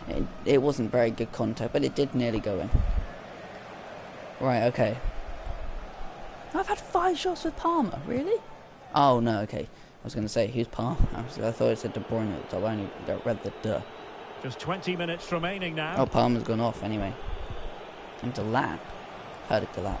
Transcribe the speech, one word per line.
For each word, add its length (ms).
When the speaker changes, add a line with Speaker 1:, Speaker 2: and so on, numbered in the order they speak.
Speaker 1:
it, 140
it 160
wasn't 280
very 200
good 220
contact, 420
but 100
it 100
did 200
nearly 260
go 200
in. 100
Right, 220
okay. 340
I've 120
had 120
five 400
shots 260
with 140
Palmer, 480
really? 340
Oh, 260
no, 200
okay. 280
I 360
was 100
gonna 140
say, 180
who's 220
Palmer? 280
I 60
was, 180
I 140
thought 160
it 100
said 140
De 80
Bruyne 340
at 140
the 80
top. 120
I 40
only 160
got, 200
read 160
the 100
duh. 180
Speaker 2:
Just 180
twenty 360
minutes 360
remaining 420
now. 240
Speaker 1:
Oh, 80
Palmer's 360
gone 180
off 220
anyway. 300
And 120
Delap. 440
Heard 140
of 100
Delap. 280